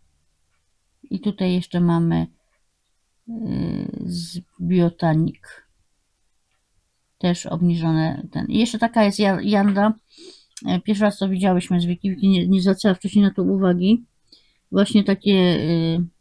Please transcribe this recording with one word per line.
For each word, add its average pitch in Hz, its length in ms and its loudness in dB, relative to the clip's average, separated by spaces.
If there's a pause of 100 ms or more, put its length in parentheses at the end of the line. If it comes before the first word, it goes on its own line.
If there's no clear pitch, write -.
(1120)
I 196 100 -6
tutaj 196 320 -2
jeszcze 180 280 -2
mamy, 170 460 0 (1000)
y, 226 40 -12 (760)
z 175 340 -10 (200)
Biotanik. 170 1080 0 (1500)
Też 175 280 -2
obniżone 165 840 0
ten. - 160 -6
I - 120 -2
jeszcze 220 200 0
taka 226 260 2
jest 202 140 0
ja-, 196 220 0
Janda. 202 540 2 (720)
E, 180 140 -2
pierwszy 208 240 -2
raz 202 140 0
to 196 100 -2
widziałyśmy 185 520 0
z 170 40 -2
Wiki. 175 260 -4
Wiki 190 180 0
nie, 180 200 2
nie 190 120 4
zwracała 190 340 2
wcześniej 202 300 2
na 190 60 4
to 190 120 -4
uwagi. 190 600 2 (680)
Właśnie 202 320 2
takie, 202 280 0
y, 170 760 2 (140)